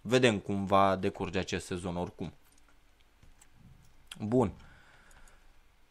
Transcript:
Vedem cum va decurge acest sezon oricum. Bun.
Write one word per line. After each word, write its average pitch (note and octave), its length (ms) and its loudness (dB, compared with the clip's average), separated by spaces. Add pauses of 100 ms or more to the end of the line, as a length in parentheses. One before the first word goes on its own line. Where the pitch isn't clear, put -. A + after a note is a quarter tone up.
Vedem A#2 380 4
cum G2 260 -4
va G2 320 4
decurge F#2+ 420 -4
acest F2+ 280 -4
sezon F2 300 -6
oricum. F2+ 360 -6 (1900)
Bun. G#2+ 320 0 (1400)